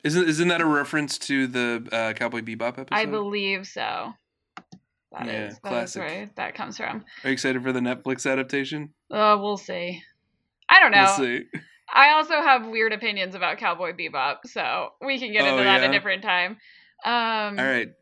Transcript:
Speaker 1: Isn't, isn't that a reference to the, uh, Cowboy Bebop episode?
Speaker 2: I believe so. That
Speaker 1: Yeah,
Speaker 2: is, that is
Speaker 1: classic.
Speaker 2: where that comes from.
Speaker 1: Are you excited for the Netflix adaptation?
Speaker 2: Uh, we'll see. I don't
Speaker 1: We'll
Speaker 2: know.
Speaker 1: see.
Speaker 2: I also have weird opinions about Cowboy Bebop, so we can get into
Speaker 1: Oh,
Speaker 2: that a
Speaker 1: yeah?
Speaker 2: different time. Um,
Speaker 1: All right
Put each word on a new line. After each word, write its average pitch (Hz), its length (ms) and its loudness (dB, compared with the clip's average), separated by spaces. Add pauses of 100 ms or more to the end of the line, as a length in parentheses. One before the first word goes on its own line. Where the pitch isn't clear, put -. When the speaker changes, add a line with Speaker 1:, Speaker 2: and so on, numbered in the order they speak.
Speaker 1:
Isn't, 165 240 2
isn't 160 200 2
that 170 120 2
a 165 60 2
reference 147 520 0
to 135 280 0
the, 120 460 -2
uh, 113 220 0
Cowboy 117 280 -4
Bebop 113 360 -6
episode? 131 140 -14
Speaker 2:
I 214 140 0
believe 202 600 -4
so. - 460 -8 (1000)
That - 140 -10
Speaker 1:
Yeah, 113 60 -8 (160)
Speaker 2:
is, 110 160 -18
that 120 200 -4
is 180 100 -12
Speaker 1:
classic. 190 80 -8
Speaker 2:
where 185 340 -10
that - 180 -8
comes 208 220 -12
from. 113 280 -8 (200)
Speaker 1:
Are 131 40 -2
you 135 40 0
excited 127 320 -2
for 131 80 0
the 127 80 0
Netflix 127 500 -2
adaptation? 135 640 -4 (160)
Speaker 2:
Uh, 214 300 4
we'll 208 160 -4
see. 180 460 -10 (640)
I 381 120 10
don't 262 120 6
Speaker 1:
We'll 202 120 8
Speaker 2:
know. 196 120 6
Speaker 1:
see. 123 280 -2 (480)
Speaker 2:
I 277 200 8
also 311 280 2
have 254 280 4
weird 220 240 0
opinions 202 420 -4
about 175 240 -2
Cowboy 175 360 -4
Bebop, 151 520 -4
so 151 440 -4 (140)
we 269 140 -2
can 226 140 -6
get 208 120 4
into 262 180 2
Speaker 1:
Oh, - 20 2
Speaker 2:
that 196 160 4
a - 60 2
Speaker 1:
yeah? 262 60 2
Speaker 2:
different 196 300 -2
time. 185 300 0 (520)
Um, 220 540 -2
Speaker 1:
All 131 80 0
right 120 220 0 (140)